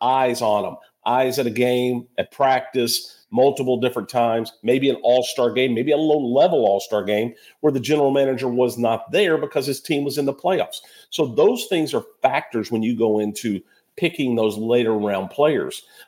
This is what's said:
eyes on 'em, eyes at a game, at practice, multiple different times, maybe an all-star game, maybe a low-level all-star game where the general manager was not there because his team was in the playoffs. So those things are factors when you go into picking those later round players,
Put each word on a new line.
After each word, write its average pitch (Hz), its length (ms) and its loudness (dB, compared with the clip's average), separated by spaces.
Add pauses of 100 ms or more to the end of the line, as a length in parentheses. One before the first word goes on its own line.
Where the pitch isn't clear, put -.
eyes 127 400 0
on 104 240 0
'em, 90 120 -8 (280)
eyes 127 320 0
at 131 100 0
a 117 40 -4
game, 123 560 0 (100)
at - 140 -4
practice, 131 800 -2 (200)
multiple 127 460 2
different 120 300 -2
times, 117 460 -2 (100)
maybe 131 260 2
an 123 140 2
all-star 123 480 2
game, 127 220 0
maybe 127 180 0
a 147 60 4
low-level 151 680 2
all-star 101 380 0
game 107 300 -2 (260)
where 151 140 2
the 135 80 -2
general 139 300 2
manager 135 360 0
was 120 300 0
not 113 340 -2
there 175 260 2
because 143 280 -4
his 135 160 -6
team 143 240 -2
was 143 120 -6
in 147 80 0
the 139 80 0
playoffs. 175 460 -2 (300)
So 160 160 -2
those 160 400 2
things 160 280 -2
are 117 120 -2 (160)
factors 123 500 -2
when 113 100 0
you 117 140 0
go 110 240 2
into 107 400 -4 (380)
picking 143 380 -2
those 110 220 0
later 113 360 2
round 101 380 -2
players, 143 520 0 (240)